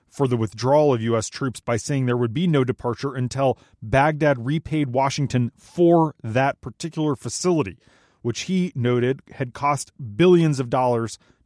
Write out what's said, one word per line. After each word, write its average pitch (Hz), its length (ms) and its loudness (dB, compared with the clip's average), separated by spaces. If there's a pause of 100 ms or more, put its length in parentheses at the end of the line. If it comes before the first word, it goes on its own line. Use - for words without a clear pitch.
for 139 200 -2
the 123 80 0
withdrawal 127 580 2
of 113 80 0
U 113 140 0
S 107 140 -2
troops - 320 -6
by 120 160 -2
saying 135 280 -2
there 120 120 0
would 117 160 -2
be 165 120 -2
no 143 200 2
departure 123 500 -4
until 127 420 -2 (240)
Baghdad 139 640 2
repaid 151 440 -2
Washington 131 680 -2
for 170 640 2
that 127 380 -2
particular 151 560 -6
facility, 131 600 -4 (440)
which 120 200 -6
he 180 340 -2
noted 123 460 0 (100)
had 123 220 -8
cost 143 400 -4 (240)
billions 165 420 4
of 123 100 -4
dollars 123 480 0 (280)